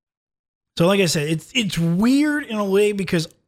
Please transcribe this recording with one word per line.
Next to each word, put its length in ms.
So, 80
like 140
I 80
said, 200
it's, 280
it's 200
weird 720
in 120
a 60
way 280
because 360